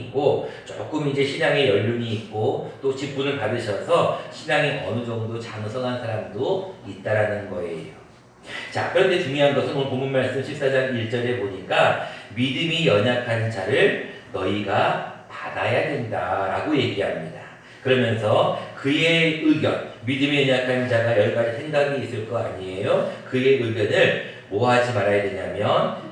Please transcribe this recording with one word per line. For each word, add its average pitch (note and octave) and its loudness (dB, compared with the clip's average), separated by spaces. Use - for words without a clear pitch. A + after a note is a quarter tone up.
있고 - 2
조금 D3+ -4
이제 C3+ 2
신앙의 C#3+ 2
연륜이 A2+ 2
있고 - -2
또 C3+ 0
직분을 C3+ -2
받으셔서 A2 0
신앙이 D3 -2
어느 A#2 -4
정도 A2+ -6
장성한 B2 -6
사람도 A2+ -4
있다라는 G2+ -2
거예요. E2 -8
자, - -4
그런데 F3+ 4
중요한 C#3 2
것은 B2 0
오늘 C3+ 0
본문 C3+ -2
말씀 C3 0
십사 C#3 -2
장 B2+ 2
일 A2+ -4
절에 B2 -2
보니까 - 0
"믿음이 D#3+ 0
연약한 A2+ 2
자를 - 2
너희가 G2+ -2
받아야 - -2
된다"라고 G#2+ -2
얘기합니다. G2 -2
그러면서 A2+ 2
그의 D#3+ 2
의견, - 2
믿음이 C#3 2
연약한 B2+ 2
자가 A#2 2
여러 A2 4
가지 A#2 0
생각이 C#3+ 0
있을 A2+ -6
거 A#2+ -4
아니에요? F#2+ -2
그의 B2+ 4
의견을 - 2
뭐 A#2+ 2
하지 B2 4
말아야 G2+ 2
되냐면 - -2